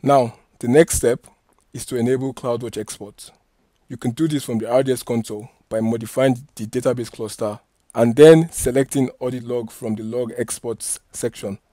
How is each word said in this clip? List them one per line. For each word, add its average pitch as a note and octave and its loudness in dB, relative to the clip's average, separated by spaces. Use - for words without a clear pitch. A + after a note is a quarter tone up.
Now, C3+ 2
the A#2 -4
next D3+ 6
step - 0
is A#2+ -12
to B2+ -6
enable B2+ 0
CloudWatch A#2+ -6
exports. - -14
You C3+ -14
can B2 -4
do D#3+ 0
this D3+ -2
from A#2+ -4
the G#2+ -4
R C3 4
D C3 0
S A#2+ -4
console A2+ -6
by A2 -2
modifying A#2+ 0
the G#2+ -10
database B2 -2
cluster G#2+ -8
and A#2 4
then D#3+ 10
selecting C3 0
audit B2+ -6
log A#2 -6
from A2 -6
the A2 -10
log A#2 -6
exports - -8
section. - -8